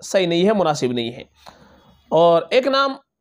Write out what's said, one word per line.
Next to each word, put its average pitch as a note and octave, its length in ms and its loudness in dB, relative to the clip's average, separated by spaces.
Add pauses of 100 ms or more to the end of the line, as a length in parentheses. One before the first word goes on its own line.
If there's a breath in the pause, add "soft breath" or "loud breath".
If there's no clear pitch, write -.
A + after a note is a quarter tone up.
सही F#3 260 -2
नहीं E3+ 180 0
है, G#3+ 80 2
मुनासिब D3 400 -2
नहीं A#2 180 -6
है। C3+ 140 -18 (880 loud breath)
और E3 420 2
एक B3+ 140 0
नाम C4+ 300 -2 (240)